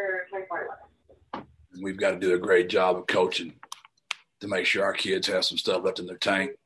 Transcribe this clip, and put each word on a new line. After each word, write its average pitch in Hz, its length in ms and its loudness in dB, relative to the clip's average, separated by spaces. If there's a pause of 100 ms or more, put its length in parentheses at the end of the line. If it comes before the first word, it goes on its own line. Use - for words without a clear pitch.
(1700)
And 92 80 -14
we've 95 160 -6
got 98 140 2
to 90 80 -4
do 90 160 4
a - 20 4
great 90 320 4
job 92 280 4
of 90 100 -8
coaching 92 460 0 (880)
to 101 60 -10
make 92 200 0
sure 98 160 2
our 98 100 2
kids 95 340 0
have 92 180 0
some 87 120 -4
stuff 92 260 0
left 92 140 -2
in 87 80 -8
their 87 120 -10
tank. 98 340 0 (140)